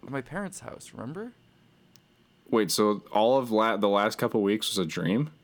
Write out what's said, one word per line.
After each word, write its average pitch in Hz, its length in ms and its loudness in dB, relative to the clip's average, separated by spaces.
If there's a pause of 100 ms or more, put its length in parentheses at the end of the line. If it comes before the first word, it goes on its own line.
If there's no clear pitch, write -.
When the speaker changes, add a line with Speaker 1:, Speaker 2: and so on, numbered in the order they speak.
Speaker 1:
At 101 80 -16
my 135 100 -6
parents' 190 400 -10
house, - 320 -16
remember? 180 400 -12 (1160)
Speaker 2:
Wait, 107 220 2
so 104 400 2
all 113 260 4
of 123 140 -2
la-, 110 260 2
the 104 120 2
last 101 280 2
couple 113 240 0
weeks 104 280 0
was - 80 -4
a 92 80 0
dream? 90 440 -2 (140)